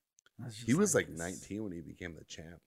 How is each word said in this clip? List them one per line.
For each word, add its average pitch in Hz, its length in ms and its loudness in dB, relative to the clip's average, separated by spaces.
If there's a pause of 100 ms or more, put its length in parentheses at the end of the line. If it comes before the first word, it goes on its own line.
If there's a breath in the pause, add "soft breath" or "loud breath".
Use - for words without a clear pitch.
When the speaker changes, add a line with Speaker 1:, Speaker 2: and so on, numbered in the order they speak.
(400)
Speaker 1:
That's 113 160 -10
just 113 120 -10
Speaker 2:
He 117 80 8
was, 202 200 6
Speaker 1:
like 90 120 6
Speaker 2:
like, - 80 -10
Speaker 1:
this. 80 40 -6
Speaker 2:
nineteen 95 440 -4
when 101 100 -4
he 85 80 -6
became 82 340 -8
the 85 100 -16
champ. 82 420 -14